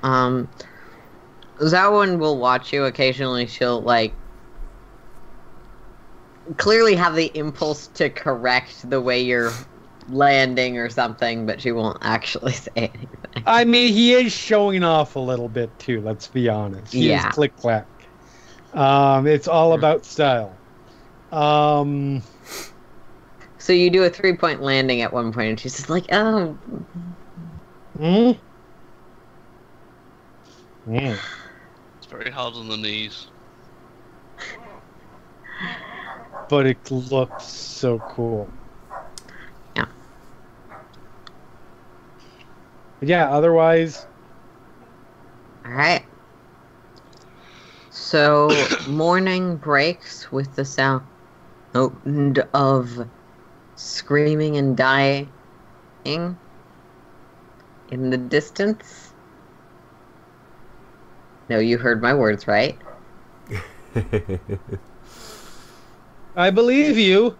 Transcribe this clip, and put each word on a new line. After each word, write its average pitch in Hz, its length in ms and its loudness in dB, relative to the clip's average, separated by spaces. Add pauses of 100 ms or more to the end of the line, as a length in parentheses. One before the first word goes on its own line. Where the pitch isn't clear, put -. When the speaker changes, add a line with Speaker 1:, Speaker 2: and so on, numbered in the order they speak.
Speaker 1:
Um, 127 460 0 (1120)
Zawin 185 580 4
will 151 200 0
watch 127 340 0
you. 143 140 0
Occasionally 127 600 -2
she'll, 120 360 -2
like, 113 320 2 (2500)
clearly 220 380 4
have 175 200 2
the 160 200 0
impulse 151 540 -4
to 151 200 -2
correct 127 800 -4
the 131 120 0
way 123 200 0
you're 120 320 0 (560)
landing 131 680 2
or 120 100 -4
something, 117 580 -4
but 110 140 -6
she 127 120 -4
won't 113 280 -4
actually 120 520 -4
<laughs> - 0 -
say - 240 -10
anything. 117 320 -6 (380)
Speaker 2:
I 233 180 4
mean, 240 280 4
he 240 220 6
is 247 180 4
showing 202 520 0
off 156 320 2
a 135 40 -6
little 123 280 -4
bit, 117 300 -6
too, 113 220 -4
let's 107 280 -8
be 123 200 0
honest. 104 460 -4
He 123 160 2
Speaker 1:
Yeah. 95 180 0
Speaker 2:
is - 60 -4
Click-Clack. 120 520 -2 (880)
Um, 139 520 4
it's 151 220 2
all 165 220 4
Speaker 1:
Yeah. 165 60 6
Speaker 2:
about 156 300 2
style. 120 480 0 (760)
Um, 147 920 0 (1300)
Speaker 1:
So - 160 -2
you 180 160 6
do 185 160 4
a 175 60 4
three-point 175 500 0
landing 131 400 2
at 113 100 -2
one 117 220 -2
point, 110 160 -2
and 110 100 -2
she's 131 160 -10
just - 140 -14
like, 175 240 -2
"Oh." 214 360 2 (1500)
Speaker 2:
Hmm? 196 360 4 (2500)
Hmm. 117 300 -2 (840)
Speaker 3:
It's - 140 -20
very 123 200 -10
hard 123 260 -8
on 113 120 -14
the 110 80 -8
knees. 107 520 -8 (3250)
Speaker 2:
But 139 160 4
it - 240 -2
looks 131 540 -4
so - 560 -4
cool. 110 500 -6 (1300)
Speaker 1:
Yeah. - 100 -2 (3250)
Speaker 2:
But 139 80 -4
yeah, 160 220 4
otherwise. 165 760 4 (1600)
Speaker 1:
All 120 80 -14
right. 151 320 0 (1900)
So, 147 600 2 (220)
<coughs> - 160 -6
morning 180 680 0
breaks 147 720 -2
with 135 240 -4
the 139 120 -4
sound 135 360 0 (720)
of 135 1300 0 (680)
screaming 151 800 -2
and 139 200 0
dying 139 520 2 (760)
in 170 320 -6 (1500)
the 127 280 -2
distance. 151 920 -4 (2250)
No, 113 100 0
you 117 200 2
heard 117 220 0
my 120 140 2
words, 107 320 0
right? 107 320 0 (1160)
Speaker 2:
<laughs> 120 40 0 (2500)
I 180 140 4
believe 247 480 4
you. 208 420 4